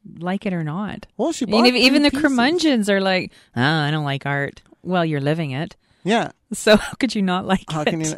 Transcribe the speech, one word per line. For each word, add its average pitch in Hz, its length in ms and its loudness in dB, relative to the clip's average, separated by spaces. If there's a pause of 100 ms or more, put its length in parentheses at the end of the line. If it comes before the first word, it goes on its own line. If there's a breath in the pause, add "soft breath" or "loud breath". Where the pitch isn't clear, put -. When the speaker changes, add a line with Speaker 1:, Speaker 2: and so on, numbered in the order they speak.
(180)
Speaker 1:
like 180 280 -6
it 190 60 -4
or 170 120 -4
not. 175 420 -8 (100)
Speaker 2:
Well, 302 160 -2
she - 140 -4
Speaker 1:
I - 40 -6
mean, 220 140 4
Speaker 2:
bought 247 40 8
Speaker 1:
if, 247 80 4
even 262 260 4
Speaker 2:
three 285 60 4
Speaker 1:
the - 20 4
Speaker 2:
pieces. 277 120 -2
Speaker 1:
curmudgeons 269 680 2
are 196 100 4
like, 185 320 0 (240 soft breath)
"Oh, 120 60 0
I 147 280 2
don't 156 140 -2
like 139 220 -4
art." 139 340 -4 (220)
Well, 180 220 0
you're 151 160 -2
living 147 320 -2
it. 147 240 -8 (280)
Speaker 2:
Yeah. 196 280 0 (200)
Speaker 1:
So 214 240 4
<laughs> - 20 4
how - 160 -4
could 240 200 -2
you 208 80 -2
not 185 240 -2
like 190 240 0
Speaker 2:
How 151 120 -4
Speaker 1:
it? 151 60 0
Speaker 2:
can 160 120 -2
you, 156 180 -4